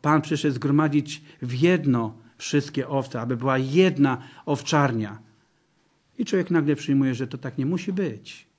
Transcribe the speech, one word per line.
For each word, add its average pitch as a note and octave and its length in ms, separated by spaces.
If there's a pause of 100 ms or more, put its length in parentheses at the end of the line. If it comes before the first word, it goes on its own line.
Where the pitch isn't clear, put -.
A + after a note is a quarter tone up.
Pan D3+ 200
przyszedł D3 340
zgromadzić C#3+ 640 (200)
w B2 120
jedno C3 600 (240)
wszystkie C#3+ 500
owce, C3+ 340
aby A#2+ 160
była C3 200
jedna C#3 600 (280)
owczarnia. A#2 760 (1000)
I A#3+ 60
człowiek F3+ 260
nagle D#3+ 240
przyjmuje, C3+ 400
że B2+ 120
to C3 100
tak B2+ 200
nie C3 80
musi F3+ 280
być. E3 540 (120)